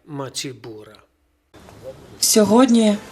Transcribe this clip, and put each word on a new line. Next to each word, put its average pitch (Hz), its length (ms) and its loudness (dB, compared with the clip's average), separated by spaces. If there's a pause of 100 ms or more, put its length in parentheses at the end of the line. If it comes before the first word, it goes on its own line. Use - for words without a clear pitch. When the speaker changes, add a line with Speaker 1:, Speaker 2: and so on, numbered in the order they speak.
Speaker 1:
Мацібура. 120 880 -14 (1200)
Speaker 2:
Сьогодні 220 760 2 (140)